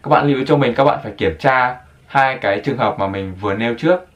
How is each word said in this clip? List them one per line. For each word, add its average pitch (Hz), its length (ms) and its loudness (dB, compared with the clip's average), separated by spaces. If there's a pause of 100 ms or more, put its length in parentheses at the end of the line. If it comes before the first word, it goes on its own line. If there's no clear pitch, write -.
các 143 60 -10
bạn 143 180 4
lưu 139 100 2
ý 131 100 -4
cho 151 100 4
mình, 123 180 2
các 135 100 2
bạn - 180 2
phải 107 100 -12
kiểm 95 260 -2
tra 131 380 0 (300)
hai 131 320 2
cái 101 220 -2
trường 139 180 -4
hợp 107 200 -2
mà 98 80 -2
mình 95 340 -6
vừa 101 140 -2
nêu 117 240 -2
trước. 175 380 0